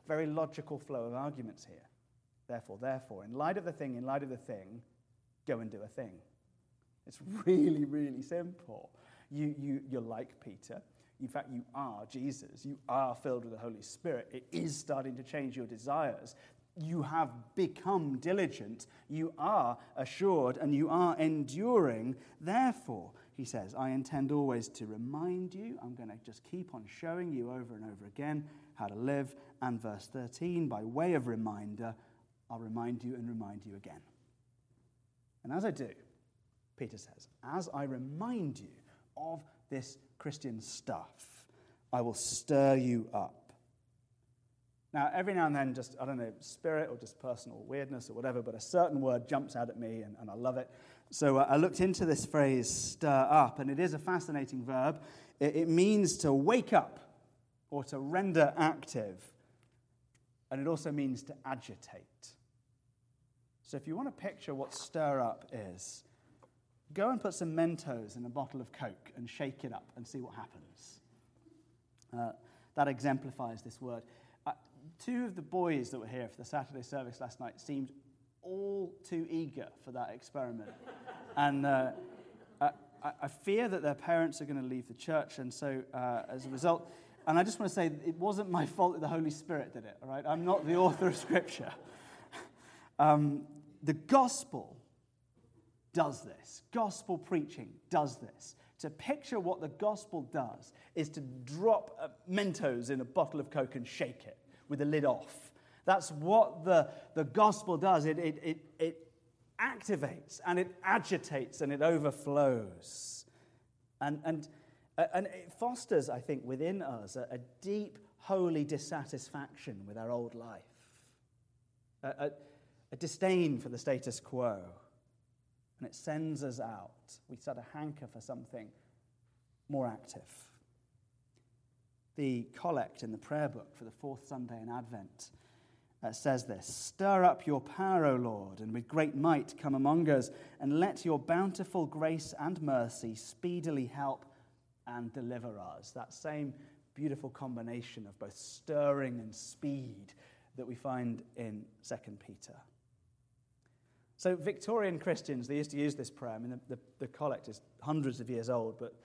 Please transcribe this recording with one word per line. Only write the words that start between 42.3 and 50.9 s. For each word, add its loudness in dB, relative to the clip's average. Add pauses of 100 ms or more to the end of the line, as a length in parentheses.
you 4
up." -4 (1500)
Now, 4
every 0
now 4
and 4
then, 2
just, -8
I -4
don't -4
know, -4
spirit -2
or -10
just -16
personal -8
weirdness -6
or -12
whatever, -2
but -6
a -12
certain 4
word 2
jumps -2
out -2
at -10
me -6
and, -14
and -12
I -10
love 0
it. -6 (380)